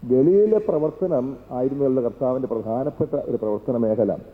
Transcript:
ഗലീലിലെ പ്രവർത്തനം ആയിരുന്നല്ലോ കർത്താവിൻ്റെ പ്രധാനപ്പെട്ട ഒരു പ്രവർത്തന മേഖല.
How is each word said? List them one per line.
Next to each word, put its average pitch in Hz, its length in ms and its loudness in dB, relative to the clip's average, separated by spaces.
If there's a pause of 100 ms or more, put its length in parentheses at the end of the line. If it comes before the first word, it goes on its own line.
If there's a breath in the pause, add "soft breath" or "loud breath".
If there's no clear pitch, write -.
(100)
ഗലീലിലെ 190 480 6
പ്രവർത്തനം 156 800 -2 (140)
ആയിരുന്നല്ലോ 131 520 0
കർത്താവിൻ്റെ 127 440 -2
പ്രധാനപ്പെട്ട 117 680 -4
ഒരു 123 220 -4
പ്രവർത്തന 107 400 -2
മേഖല. 107 400 2 (160)